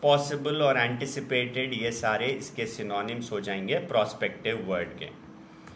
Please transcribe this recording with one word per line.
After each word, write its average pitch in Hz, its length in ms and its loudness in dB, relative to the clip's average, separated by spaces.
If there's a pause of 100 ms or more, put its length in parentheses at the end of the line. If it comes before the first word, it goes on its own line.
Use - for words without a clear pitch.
possible 143 560 4
और 127 260 6
anticipated, 123 960 -2
ये 117 80 0
सारे 113 360 0
इसके 131 380 -4
synonyms 110 680 -4
हो 104 80 -2
जाएंगे 98 360 -2
प्रोस्पेक्टिव 110 920 0
वर्ड 87 200 0
के। - 180 -12 (720)